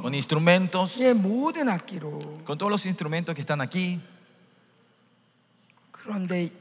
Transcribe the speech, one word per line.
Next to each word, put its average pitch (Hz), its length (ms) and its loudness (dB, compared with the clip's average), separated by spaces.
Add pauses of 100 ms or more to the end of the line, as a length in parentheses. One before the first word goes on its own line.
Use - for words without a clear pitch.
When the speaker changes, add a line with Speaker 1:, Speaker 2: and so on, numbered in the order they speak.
Speaker 1:
Con 123 120 -4
instrumentos. 180 840 2
Speaker 2:
예, 254 140 6
모든 254 560 2
악기로. 151 720 -6
Speaker 1:
Con 151 140 -6
todos 196 120 0
los 208 140 0
instrumentos 170 500 -2
que 147 60 -8
están 143 220 -2
aquí. 180 360 -2 (1900)
Speaker 2:
그런데 180 580 -4 (100)